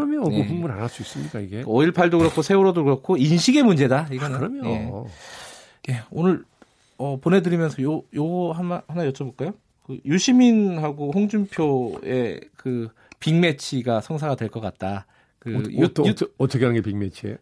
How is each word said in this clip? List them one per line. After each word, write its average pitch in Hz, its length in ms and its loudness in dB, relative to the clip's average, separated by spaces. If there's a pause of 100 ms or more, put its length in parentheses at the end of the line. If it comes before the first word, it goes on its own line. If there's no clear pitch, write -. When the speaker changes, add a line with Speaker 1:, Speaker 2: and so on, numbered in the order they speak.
Speaker 1:
그럼요. 285 240 -2
뭐 - 0 -
Speaker 2:
네. 104 140 0
Speaker 1:
흥분을 156 320 -6
안 101 60 -8
할 120 80 -4
수 - 140 -14
있습니까, 139 360 -10
이게? 101 260 -10
Speaker 2:
오일팔도 170 520 4
그렇고 160 240 4
세월호도 190 420 4
그렇고 139 340 0
인식의 175 460 4
문제다, 147 480 4
이거는. 131 240 -6
Speaker 1:
아, 127 40 -4
그럼요. 120 680 -6 (840)
Speaker 2:
예. 131 40 -4
예, 117 60 -4 (120)
오늘, 175 320 0 (540)
어, 139 220 -6
보내드리면서 165 640 2
요, 151 200 -2 (120)
요 170 360 -2
하나, 175 360 -6
하나 170 220 -4
여쭤볼까요? 135 440 -6 (300)
그 135 220 -12
유시민하고 180 1080 4
홍준표의 139 1300 0 (160)
그 117 320 -6 (300)
빅매치가 139 840 0
성사가 151 340 -6
될 113 140 -6
것 113 100 -10
같다. 98 460 -8 (340)
그 117 160 -8
Speaker 1:
어, 127 60 -2 (100)
Speaker 2:
유-, 160 140 2
Speaker 1:
어떠-, 156 200 0
Speaker 2:
유-, 208 60 4
Speaker 1:
어떠-, - 160 -4 (100)
어떻게 131 280 0
하는 117 160 2
게 87 60 -6
빅매치예요? 101 540 -6